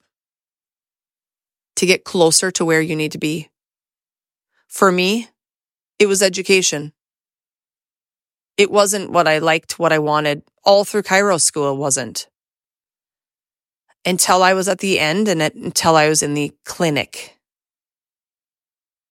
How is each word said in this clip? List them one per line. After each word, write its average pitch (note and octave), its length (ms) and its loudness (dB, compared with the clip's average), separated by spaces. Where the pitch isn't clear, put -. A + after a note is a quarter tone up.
to F3+ 100 0
get F#3 180 0
closer F3 480 2
to - 120 -4
where D#3+ 160 2
you D#3+ 140 -4
need D#3 180 -6
to E3+ 60 -10
be. D3+ 300 -6
For F#3+ 240 2
me, F#3+ 360 -2
it G#3 80 4
was G3 160 0
education. F#3 680 0
It G3+ 140 2
wasn't G3+ 400 0
what E3+ 160 2
I D#3 120 2
liked, D#3+ 400 -2
what E3 140 2
I D#3 60 2
wanted. D3+ 440 0
All G3+ 200 6
through G3+ 180 -4
Kairos F#3+ 380 2
school, C#3+ 320 -2
it C3+ 60 -6
wasn't. C3+ 500 -6
Until F#3 380 2
I F#3 120 4
was F#3+ 140 -2
at F#3+ 100 -2
the G3 200 -2
end F3 300 0
and E3 140 -2
it, D#3 120 -2
until E3 420 0
I D3+ 120 4
was D#3 140 0
in D3 120 -4
the D3 180 -4
clinic. - 760 -6